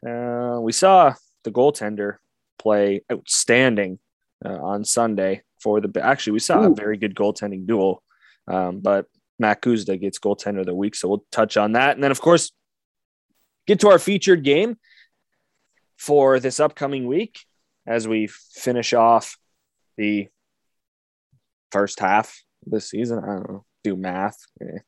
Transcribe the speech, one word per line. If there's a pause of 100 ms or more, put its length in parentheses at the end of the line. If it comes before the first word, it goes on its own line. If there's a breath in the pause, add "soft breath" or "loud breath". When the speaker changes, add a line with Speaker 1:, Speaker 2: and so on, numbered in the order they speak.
Speaker 1:
Uh,
we
saw (300)
the
goaltender (420)
play (100)
outstanding, (460)
uh,
on
Sunday (180)
for
the,
actually,
we
saw
a
Speaker 2:
Ooh.
Speaker 1:
very
good
goaltending
duel. (460 soft breath)
Um,
but (320)
Matt
Kuzda
gets
goaltender
of
the
week,
so
we'll
touch
on
that.
And
then,
of
course, (1120)
get
to
our
featured
game (1200 soft breath)
for
this
upcoming
week (460)
as
we
finish
off (600)
the (1400)
first
half (240)
of
this
season.
I
don't
know, (180)
do
math. (240)
Eh. (100)